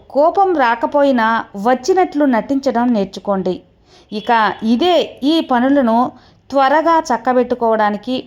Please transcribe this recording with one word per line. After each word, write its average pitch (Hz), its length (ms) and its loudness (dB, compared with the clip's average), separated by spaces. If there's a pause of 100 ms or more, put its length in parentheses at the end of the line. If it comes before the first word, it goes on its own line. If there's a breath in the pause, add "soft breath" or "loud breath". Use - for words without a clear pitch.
కోపం 349 460 2
రాకపోయినా 247 920 0 (100)
వచ్చినట్లు 294 720 0
నటించడం 247 680 0
నేర్చుకోండి. 190 680 -4 (500 soft breath)
ఇక 214 420 0 (100)
ఇదే 262 600 0
ఈ 311 180 0
పనులను 254 680 0 (380 soft breath)
త్వరగా 294 500 2
చక్కబెట్టుకోవడానికి 240 1300 -2